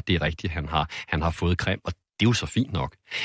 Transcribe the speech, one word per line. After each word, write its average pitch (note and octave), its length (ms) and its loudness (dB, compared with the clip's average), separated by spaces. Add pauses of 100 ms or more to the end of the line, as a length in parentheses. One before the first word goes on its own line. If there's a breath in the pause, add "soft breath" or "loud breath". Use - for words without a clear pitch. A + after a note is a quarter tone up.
det F#2 80 4
er D#2 60 2
rigtigt, D#2+ 320 -2
han D2+ 160 -4
har, D2+ 200 0 (180 loud breath)
han D#2 140 -2
har E2 100 2
fået F2 260 2
Krim, G2 260 -2
og - 100 -6 (260)
det G#2 60 6
er A#2 40 8
jo A#2+ 40 6
så - 120 0
fint - 280 -2
nok. C#2 220 -2 (300 loud breath)